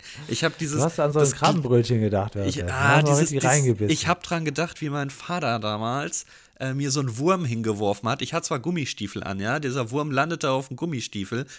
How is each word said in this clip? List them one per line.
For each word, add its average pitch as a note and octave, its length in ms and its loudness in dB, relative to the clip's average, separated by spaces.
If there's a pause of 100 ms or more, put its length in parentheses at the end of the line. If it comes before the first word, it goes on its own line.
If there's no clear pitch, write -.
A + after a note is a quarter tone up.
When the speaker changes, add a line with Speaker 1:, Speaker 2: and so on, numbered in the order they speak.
(260)
Speaker 1:
Ich - 160 -2
hab D#3+ 160 -2
dieses, D3+ 200 -2
Speaker 2:
Du C3 60 4
hast E3 140 0
an D3 140 2
so D3+ 80 2
ein D3 40 6
Speaker 1:
das C3+ 100 4
Gl- - 40 -8
Speaker 2:
Krabbenbrötchen B2+ 640 4
gedacht, G2+ 340 0
Speaker 1:
Ich, F#2+ 300 -2
Speaker 2:
Alter. C3 100 -4
Speaker 1:
ah, C3 40 -2
Speaker 2:
Da C#3 180 4
hast D#3 60 8
du D3+ 40 4
Speaker 1:
dieses, C#3+ 140 6
Speaker 2:
richtig D3+ 180 2
Speaker 1:
dieses, C3 160 4
Speaker 2:
reingebissen. A#2 380 4
Speaker 1:
ich D3+ 160 2
hab F3 160 0
dran E3 200 -2
gedacht, D3+ 360 -4
wie C#3+ 100 -4
mein C#3 200 -4
Vater C#3 500 -4
damals A2+ 680 -4 (340)
äh, C3 140 -2
mir C#3 160 -2
so C#3+ 100 0
einen A#2+ 180 -2
Wurm F3 260 2
hingeworfen A2 640 0
hat. B2 140 -2
Ich B2+ 120 -6
hatte E3 140 -2
zwar D3+ 100 -2
Gummistiefel B2 640 -4
an, G2 180 -6
ja, A2+ 200 -2
dieser B2+ 300 -4
Wurm D3 200 -2
landete D3 400 0
auf C3+ 180 -2
dem - 80 -8
Gummistiefel. A#2+ 680 -6 (120)